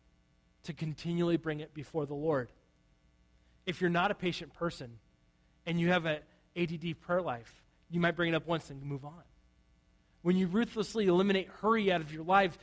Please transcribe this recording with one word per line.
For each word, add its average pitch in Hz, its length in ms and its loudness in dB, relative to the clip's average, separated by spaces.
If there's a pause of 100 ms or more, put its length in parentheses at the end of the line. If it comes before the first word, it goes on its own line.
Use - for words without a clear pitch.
(640)
to 165 80 -8
continually 170 640 -2
bring 156 240 -4
it 151 120 -14
before 147 340 -6
the 143 80 -8
Lord. 143 360 0 (1160)
If 175 140 -6
you're 180 80 2
not 175 220 2
a 196 40 0
patient 170 380 -4
person 131 460 -8 (680)
and 170 160 0
you 170 80 4
have 175 180 2
an 151 120 0 (380)
A 175 100 0
D 170 100 -6
D 165 180 -6
prayer 175 280 -2
life, 120 400 -8 (260)
you 170 120 -2
might 170 160 2
bring 170 160 2
it - 20 2
up 156 120 -2
once 160 220 -2
and 139 140 -14
move 143 220 -8
on. 160 180 -16 (1000)
When 180 140 4
you 185 120 2
ruthlessly 220 580 0
eliminate 190 420 4 (120)
hurry 208 320 4
out 170 80 2
of 151 120 -8
your 156 120 -10
life, 185 380 4